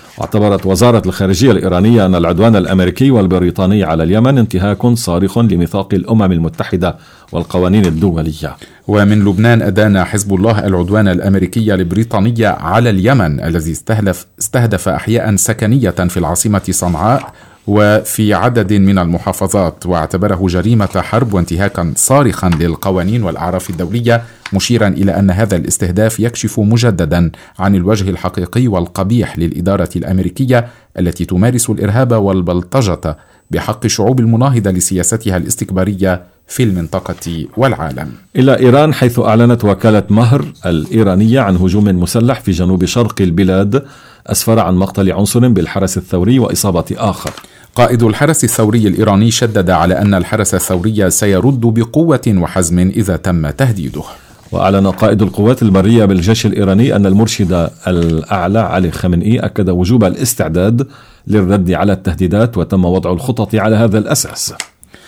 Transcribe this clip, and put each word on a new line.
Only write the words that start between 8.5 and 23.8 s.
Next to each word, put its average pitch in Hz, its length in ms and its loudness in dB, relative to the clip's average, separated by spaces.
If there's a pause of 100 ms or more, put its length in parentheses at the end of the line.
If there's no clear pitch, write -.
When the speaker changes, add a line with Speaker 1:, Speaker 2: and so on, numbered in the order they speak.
Speaker 2:
ومن 104 380 2
لبنان، 110 360 2
أدان 101 420 2
حزب 101 300 -4
الله 104 340 0
العدوان 95 400 0
الأمريكي 98 680 0
البريطاني 107 720 0
على 104 440 0
اليمن 95 540 0
الذي 82 280 -4
استهدف، 101 560 -4 (120)
استهدف 113 500 -2
أحياء 107 460 -2
سكنية 110 540 0
في 87 280 -2
العاصمة 90 520 -2
صنعاء 90 640 -2 (340)
وفي 104 680 2
عدد 104 400 0
من 98 260 2
المحافظات، 90 840 -2
واعتبره 90 640 -2
جريمة 95 520 0
حرب 113 320 -2
وانتهاكاً 87 600 -2
صارخاً 131 540 0
للقوانين 87 760 -2
والأعراف 87 460 -6
الدولية، 117 540 -2 (300)